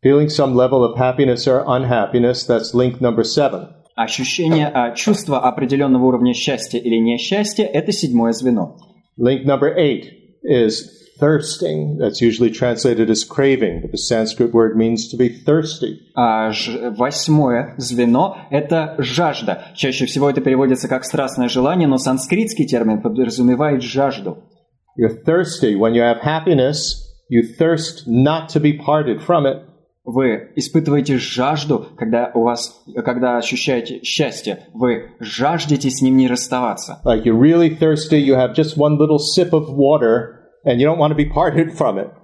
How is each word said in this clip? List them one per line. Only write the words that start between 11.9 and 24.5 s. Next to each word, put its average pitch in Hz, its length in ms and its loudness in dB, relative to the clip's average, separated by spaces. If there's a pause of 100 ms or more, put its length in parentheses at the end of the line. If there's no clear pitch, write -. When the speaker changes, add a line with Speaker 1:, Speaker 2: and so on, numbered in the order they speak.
Speaker 1:
That's 110 220 -2
usually 117 300 2
translated 113 580 0
as 107 160 0
craving, 110 560 0
but - 120 -10
the - 40 -8
Sanskrit 117 560 -2
word 113 240 4
means 113 340 0
to 120 60 -12
be 120 140 2
thirsty. 147 680 -2 (180)
Speaker 2:
А, 110 360 0
ж-, 117 440 -6
восьмое 131 840 0
звено — 123 580 0 (140)
это 151 480 -2
жажда. 123 760 -4
Чаще 131 300 -2
всего 139 240 0
это 131 140 0
переводится 131 460 2
как 131 160 -4
"страстное 131 440 -4
желание", 143 400 2
но 131 80 2
санскритский 143 720 -2
термин 110 340 0
подразумевает 123 840 0
жажду. 117 540 -4 (640)